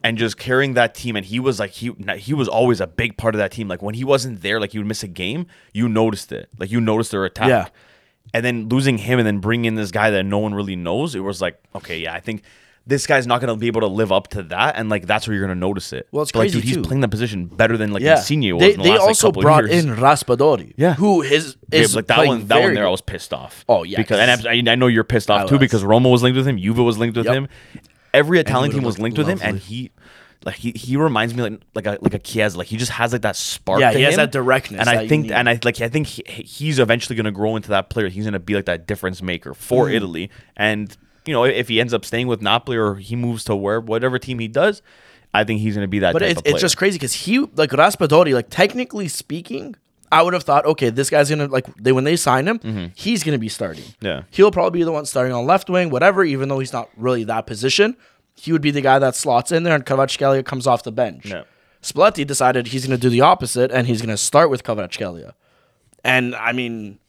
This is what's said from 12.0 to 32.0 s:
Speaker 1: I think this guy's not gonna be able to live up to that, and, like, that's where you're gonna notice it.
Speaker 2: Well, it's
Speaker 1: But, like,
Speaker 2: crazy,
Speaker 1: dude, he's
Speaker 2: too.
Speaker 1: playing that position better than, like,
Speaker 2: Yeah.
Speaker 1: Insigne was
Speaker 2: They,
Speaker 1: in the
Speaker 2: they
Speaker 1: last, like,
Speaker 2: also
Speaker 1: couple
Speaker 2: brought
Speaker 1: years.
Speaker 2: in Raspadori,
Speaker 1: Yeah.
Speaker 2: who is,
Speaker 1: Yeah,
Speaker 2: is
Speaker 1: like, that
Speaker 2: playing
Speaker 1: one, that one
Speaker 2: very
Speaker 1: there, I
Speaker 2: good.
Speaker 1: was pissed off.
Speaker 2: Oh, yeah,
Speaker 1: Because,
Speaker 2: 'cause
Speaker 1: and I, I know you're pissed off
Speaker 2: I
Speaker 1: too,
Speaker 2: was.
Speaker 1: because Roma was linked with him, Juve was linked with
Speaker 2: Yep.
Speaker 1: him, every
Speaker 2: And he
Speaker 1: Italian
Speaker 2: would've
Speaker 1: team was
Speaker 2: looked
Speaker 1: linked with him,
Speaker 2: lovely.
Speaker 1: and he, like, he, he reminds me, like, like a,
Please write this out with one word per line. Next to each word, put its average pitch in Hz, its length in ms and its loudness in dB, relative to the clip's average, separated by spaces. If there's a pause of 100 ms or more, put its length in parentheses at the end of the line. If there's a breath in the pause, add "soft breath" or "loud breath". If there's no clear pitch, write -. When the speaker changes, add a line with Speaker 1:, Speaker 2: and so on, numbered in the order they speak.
Speaker 1:
I 87 80 -10
think 110 200 -8 (460 soft breath)
this 135 200 -2
guy's 135 200 2
not 120 140 0
gonna 120 160 -2
be 117 100 -2
able 113 140 0
to 107 60 0
live 98 240 0
up 98 180 0
to 101 140 -8
that, 90 340 -2
and, 110 120 -6
like, 98 160 -2
that's 104 220 -2
where 107 100 -2
you're 98 80 -2
gonna 92 140 -4
notice 92 340 -4
it. 62 180 -10
Speaker 2:
Well, 147 120 -2
it's 143 100 -6
Speaker 1:
But, 113 60 0
like, 110 120 4
Speaker 2:
crazy, 143 80 0
Speaker 1:
dude, 101 60 -4
he's 127 120 0
Speaker 2:
too. - 40 -2
Speaker 1:
playing 131 200 -2
that 120 80 2
position 104 360 -4
better 110 320 0
than, 107 160 -2
like, 101 100 -2
Speaker 2:
Yeah. 156 140 6
Speaker 1:
Insigne 135 380 0
was - 60 0
Speaker 2:
They, 196 120 8
Speaker 1:
in - 60 -2
the 196 40 -2
Speaker 2:
they 180 80 6
Speaker 1:
last, 214 80 4
like, 196 80 6
Speaker 2:
also 220 200 4
Speaker 1:
couple 190 140 2
Speaker 2:
brought 156 280 6
Speaker 1:
years. 170 160 4
Speaker 2:
in 120 100 -2
Raspadori, 131 840 2
Speaker 1:
Yeah. 156 180 4
Speaker 2:
who 180 260 4
is, 143 340 0 (160)
Speaker 1:
Yeah, 156 80 4
Speaker 2:
is 110 160 4
Speaker 1:
like, 110 120 -2
that 120 80 4
Speaker 2:
playing 139 140 6
Speaker 1:
one, 113 180 -2
that 113 80 4
one 117 80 6
Speaker 2:
very - 120 2
Speaker 1:
there, 104 80 0
I 95 40 2
Speaker 2:
good. 90 40 2
Speaker 1:
was - 100 -2
pissed - 320 -10
off. 65 360 -14
Speaker 2:
Oh, 95 140 4
yeah, 95 140 -6
Speaker 1:
Because, 107 220 2
Speaker 2:
'cause 120 260 4
Speaker 1:
and 120 240 2
I, - 20 4
I 117 40 4
know 127 120 4
you're 110 180 4
pissed 113 260 0
off 104 120 4
Speaker 2:
I - 40 -2
Speaker 1:
too, 139 80 4
Speaker 2:
was. 135 40 4
Speaker 1:
because 120 260 2
Roma 120 240 6
was 123 140 6
linked 127 140 2
with 135 100 0
him, 127 100 -2
Juve 107 220 0
was 120 180 2
linked 117 180 -2
with 117 100 -2
Speaker 2:
Yep. 123 100 2
Speaker 1:
him, 139 120 -4 (680 loud breath)
every 151 260 4
Speaker 2:
And 160 80 0
he - 40 -2
Speaker 1:
Italian 131 200 2
Speaker 2:
would've 139 100 0
Speaker 1:
team 123 40 -2
was 107 100 -2
Speaker 2:
looked 98 80 -6
Speaker 1:
linked 113 140 -2
with 151 120 0
him, 190 80 -2
Speaker 2:
lovely. 107 120 -4
Speaker 1:
and 104 100 -4
he, 117 320 -12 (520 soft breath)
like, - 120 -8
he, 117 200 -6
he 123 220 -4
reminds 117 360 0
me, 120 80 -4
like, 110 200 -4 (120)
like 104 120 -6
a, 101 160 -2